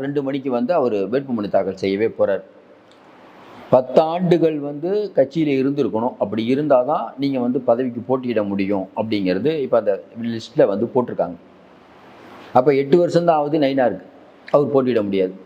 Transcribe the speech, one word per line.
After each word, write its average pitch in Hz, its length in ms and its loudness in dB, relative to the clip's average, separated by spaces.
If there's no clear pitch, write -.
ரெண்டு 143 180 -2
மணிக்கு 135 360 -4
வந்து 123 220 0
அவர் 113 180 0
வேட்புமனு 120 440 -4
தாக்கல் 95 280 -2
செய்யவே 101 340 0
போறார். 101 260 0
பத்து 131 280 4
ஆண்டுகள் 165 520 2
வந்து 147 260 -6
கட்சியில 151 460 0
இருந்திருக்கணும், 123 520 -2
அப்படி 110 280 -4
இருந்தாதான் 143 560 2
நீங்க 139 220 -2
வந்து 127 140 0
பதவிக்கு 120 400 0
போட்டியிட 123 320 0
முடியும் 98 340 -2
அப்படிங்கிறது 107 560 0
இப்ப 117 160 0
அந்த 104 140 0
லிஸ்ட்ல 120 400 0
வந்து 107 140 -2
போட்டிருக்காங்க. 107 500 -2
அப்ப 139 160 4
எட்டு 139 240 4
வருஷம் 170 300 2
தான் 156 120 6
ஆகுது 147 240 0
நயினாருக்கு, 127 420 0
அவர் 143 260 2
போட்டியிட 123 280 2
முடியாது. 95 320 0